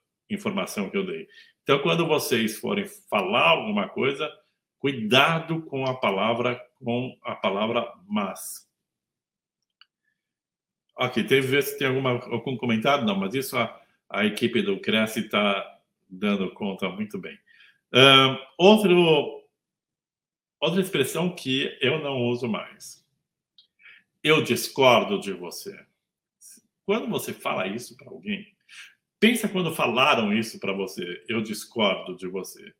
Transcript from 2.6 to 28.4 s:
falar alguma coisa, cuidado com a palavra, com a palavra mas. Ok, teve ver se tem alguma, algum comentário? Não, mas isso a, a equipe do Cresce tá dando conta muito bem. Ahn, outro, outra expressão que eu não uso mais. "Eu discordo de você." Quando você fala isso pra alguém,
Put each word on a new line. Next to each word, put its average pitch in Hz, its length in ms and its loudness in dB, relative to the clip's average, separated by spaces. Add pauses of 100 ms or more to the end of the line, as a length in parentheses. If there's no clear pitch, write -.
falar 113 400 2
alguma 107 400 0
coisa, 139 420 -4 (480)
cuidado 143 840 2
com 135 220 -4
a 127 100 0
palavra, 117 600 0 (200)
com 123 480 -6
a 117 120 -6
palavra 110 560 -2 (160)
mas. - 640 -6 (2250)
Ok, 120 280 -2
teve 135 240 2
ver 135 160 2
se - 140 -6
tem 139 100 -2
alguma, 131 240 0
algum 120 440 -4
comentário? 120 480 2
Não, 101 120 0
mas 95 180 -2
isso 135 240 -4
a, - 240 -4 (280)
a 101 160 0
equipe 110 360 0
do 95 180 -2
Cresce 110 480 -2
tá 101 520 -2 (280)
dando 95 460 -2
conta 98 340 -6
muito 98 300 -8
bem. 82 200 -14 (560)
Ahn, 135 440 8 (200)
outro, 175 840 6 (1160)
outra 165 180 2
expressão 160 560 0
que 131 460 -4
eu 139 180 2
não 135 220 -4
uso 120 260 0
mais. - 580 -10 (1160)
"Eu 151 180 4
discordo 117 800 4
de 98 140 -8
você." 85 440 -14 (1080)
Quando 240 240 -2
você 123 240 -4
fala - 340 -4
isso - 300 -10
pra - 120 -20
alguém, - 460 -10 (640)